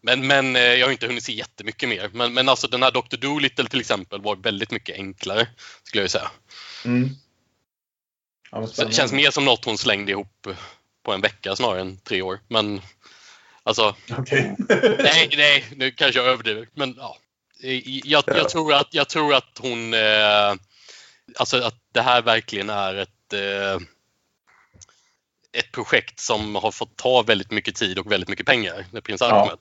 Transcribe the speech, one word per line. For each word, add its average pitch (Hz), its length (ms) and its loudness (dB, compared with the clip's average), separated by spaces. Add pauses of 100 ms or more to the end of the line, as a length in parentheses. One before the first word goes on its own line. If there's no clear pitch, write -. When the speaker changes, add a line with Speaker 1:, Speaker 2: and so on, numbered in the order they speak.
Speaker 1:
Men, 131 260 0
men, 135 280 4
eh, 123 60 4
jag 123 260 6
har 135 40 2
inte 120 160 -4
hunnit 123 160 -4
se 120 100 -8
jättemycket 107 560 -8
mer. 101 240 -4
Men, 120 200 -2
men 131 160 2
alltså 127 180 0
den 123 160 -2
här 131 80 4
doktor 127 260 -4
Dolittle 139 480 -2
till 127 140 -4
exempel 101 420 -4
var 104 140 -4
väldigt 101 360 -6
mycket 98 240 -10
enklare, 98 520 -4 (360)
skulle 101 200 -2
jag 90 80 0
säga. - 200 -2 (540)
Speaker 2:
Mm. 123 240 0 (1400)
Ja, 113 80 -10
men 110 80 -6
Speaker 1:
Så 110 40 -12
det - 40 -20
Speaker 2:
spännande. 143 200 -2
Speaker 1:
känns 135 180 2
mer 139 180 4
som 143 140 0
något 123 200 2
hon 110 120 -2
slängde 101 340 0
ihop 98 360 -8 (560)
på 104 100 -4
en 95 80 -4
vecka 98 340 -2
snarare 101 260 -2
än 95 180 -8
tre 92 220 -4
år. 95 260 -6
Men 104 340 0 (840)
alltså, 107 320 2 (220)
Speaker 2:
Okej. 139 440 -2
<laughs> - 80 -6 (300)
Speaker 1:
nej, 156 380 4
nej, 143 280 4 (100)
nu 131 160 -2
kanske 127 280 2
jag 123 100 4
överdriver. 113 440 -2
Men 131 240 -6
ja, 127 200 -14 (460)
I-, 131 80 -6 (260)
i-, 127 80 -8
jag, 147 220 4
Speaker 3:
Ja. - 100 2
Speaker 1:
jag 156 120 2
tror 156 240 0
att, 143 200 2
jag 147 160 0
tror 147 240 2
att - 260 0
hon... 117 340 -6
Eh, 107 600 4 (840)
alltså 131 200 0
att 120 180 -2 (160)
det 117 100 2
här 123 200 4
verkligen 110 480 -2
är 98 260 -4
ett, - 380 -10
eh, 98 480 -4 (1800)
ett - 140 -4
projekt - 480 -2
som 107 360 -2
har 101 160 0
fått - 260 -10
ta 123 240 4
väldigt 104 300 0
mycket 104 240 -4
tid 95 240 -2
och 98 120 -6
väldigt 92 180 -2
mycket - 160 -6
pengar 98 460 -2
med 110 120 -12
Prins 101 180 -6
Speaker 2:
Ja. 123 60 2 (140)
Speaker 1:
Ahmed. 90 200 0